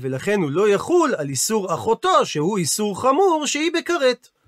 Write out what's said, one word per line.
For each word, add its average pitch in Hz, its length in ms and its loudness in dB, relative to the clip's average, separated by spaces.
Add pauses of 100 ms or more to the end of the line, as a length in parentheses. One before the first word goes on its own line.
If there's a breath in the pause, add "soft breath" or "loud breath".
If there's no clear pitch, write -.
ולכן 135 400 -2
הוא 143 100 -2
לא 202 180 2
יחול 277 480 2
על 143 120 -6
איסור 190 440 -2
אחותו, 226 520 0
שהוא 170 320 -2
איסור 190 440 -2
חמור, 311 440 2
שהיא 302 280 -2
בכרת. 285 540 0 (200)